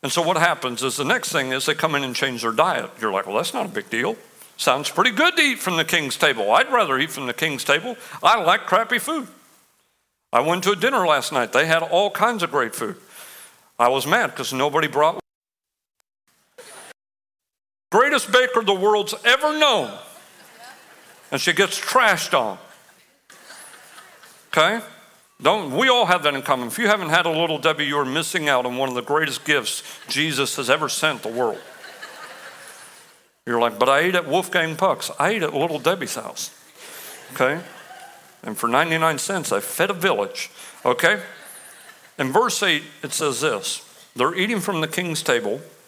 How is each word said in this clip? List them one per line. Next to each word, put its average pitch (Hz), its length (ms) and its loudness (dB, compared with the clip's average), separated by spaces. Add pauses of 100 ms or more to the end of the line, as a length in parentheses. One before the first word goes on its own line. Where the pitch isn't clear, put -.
And 139 80 -4
so 170 120 0
what 165 160 2
happens 135 440 0
is 131 140 -2
the 143 80 -2
next 208 260 0
thing 131 220 -2
is 135 140 -2
they 151 80 0
come 160 200 -2
in 139 100 0
and 123 120 -8
change 123 260 -4
their 113 100 -2
diet. 151 380 0 (100)
You're 107 120 -2
like, 95 140 -2
"Well, 98 100 -4
that's 156 160 -2
not 240 140 -4
a - 20 -10
big 104 220 -8
deal. 135 260 -2 (400)
Sounds 143 340 0
pretty 226 200 2
good 330 260 2
to 330 60 4
eat 262 160 2
from 180 180 -2
the 160 80 2
king's 151 320 -2
table. 113 360 2
I'd 262 200 4
rather 170 260 2
eat 156 120 -2
from 139 160 -8
the 123 80 -4
king's 151 300 -4
table. 180 320 0 (260)
I 214 180 4
like 185 260 2
crappy 220 320 0
food." 294 300 -6 (1040)
I 120 80 4
went 170 240 0
to 190 60 2
a 202 60 2
dinner 208 300 0
last 147 260 0
night. 120 200 0
They 143 140 4
had 165 160 2
all 175 280 2
kinds 220 320 0
of 165 80 -4
great 127 240 -2
food. 107 220 -6 (840)
I 120 100 4
was 131 180 0
mad 185 300 0
'cause 131 160 -6
nobody 147 340 0
brought 147 340 0 (2750)
greatest 254 400 2
baker 247 320 4
the 202 120 2
world's 208 400 2 (100)
ever 285 340 2
known. 220 400 2 (1300)
And 139 80 -2
she 175 120 0
gets 185 260 2
trashed 214 600 2
on. 104 200 -2 (1900)
Okay? 196 320 2 (580)
Don't, 160 320 2
we 247 140 4
all 247 180 4
have 175 180 4
that 147 100 2
in 135 80 -6
common. 127 260 0
If - 100 -8
you 226 100 0
haven't 196 200 2
had 165 160 4
a 170 60 2
Little 160 280 0
Debbie, 151 280 0
you 147 120 -2
are 143 60 2
missing 151 440 -2
out 127 180 2
on 123 100 -4
one 135 120 -2
of 123 60 -6
the 123 80 -4
greatest 143 420 -2
gifts 139 380 0 (240)
Jesus 147 500 -2
has 123 120 -6
ever 147 200 2
sent 143 340 -2
the 107 60 -8
world. 117 320 -2 (1900)
You're 120 140 0
like, 113 180 2
"But 123 100 4
I 139 120 6
ate 185 140 2
at 175 120 0
Wolfgang 160 500 0
Puck's. 170 420 0
I 160 120 2
ate 214 120 -2
at - 120 -4
Little 151 240 0
Debbie's 151 360 -2
house." - 360 -10 (840)
Okay? 139 300 0 (800)
And 107 160 -10
for 117 100 -2
ninety-nine 160 500 2
cents, 185 320 -4
I 101 100 0
fed - 300 -2
a 202 40 -2
village. 151 560 -2 (340)
Okay? 165 380 2 (960)
In 131 140 -2
verse 220 300 2
eight, 160 200 0 (200)
it 147 120 -8
says 135 260 -2
this. 120 420 -2 (320)
They're 139 200 0
eating 208 260 0
from 165 220 -2
the 156 60 -4
king's 165 340 -4
table. 117 400 0 (260)